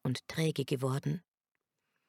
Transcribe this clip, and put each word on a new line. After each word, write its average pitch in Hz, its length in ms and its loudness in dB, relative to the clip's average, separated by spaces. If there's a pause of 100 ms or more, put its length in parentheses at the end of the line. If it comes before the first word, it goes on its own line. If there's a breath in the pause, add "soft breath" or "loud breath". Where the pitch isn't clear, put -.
und - 260 -2
träge 160 380 0
geworden. 135 580 0 (840)